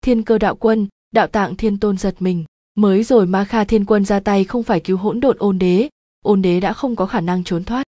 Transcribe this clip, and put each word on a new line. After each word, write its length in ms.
Thiên 220
Cơ 140
Đạo 180
Quân, 320
đạo 160
Tạng 280
Thiên 220
Tôn 200
giật 220
mình, 260
mới 280
rồi 220
Ma 200
Kha 180
Thiên 220
Quân 200
ra 140
tay 240
không 200
phải 160
cứu 180
hỗn 220
độn 200
ôn 200
đế, 300
ôn 160
đế 180
đã 140
không 220
có 100
khả 160
năng 220
trốn 200
thoát. 200